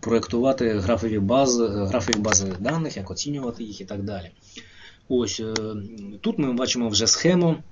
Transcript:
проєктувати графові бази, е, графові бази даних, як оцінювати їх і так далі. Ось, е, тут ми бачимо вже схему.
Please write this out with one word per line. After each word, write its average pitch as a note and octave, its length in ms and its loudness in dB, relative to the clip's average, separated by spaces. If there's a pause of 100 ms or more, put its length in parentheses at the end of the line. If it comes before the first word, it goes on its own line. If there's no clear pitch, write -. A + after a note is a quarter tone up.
проєктувати A#2 760 2
графові A2 400 2
бази, A#2+ 460 4
е, A2 40 2
графові G2+ 500 0
бази G2+ 420 2
даних, D3+ 360 -2
як G2 140 -8
оцінювати B2+ 540 -6
їх G#2 160 -14
і F#2+ 40 -12
так G2+ 180 -8
далі. G2 280 -8 (800)
Ось, A#2 320 0
е, A2 140 -6 (680)
тут A3+ 180 -2
ми C3+ 140 0
бачимо A#2+ 360 0
вже G#2+ 180 2
схему. E3+ 500 4 (160)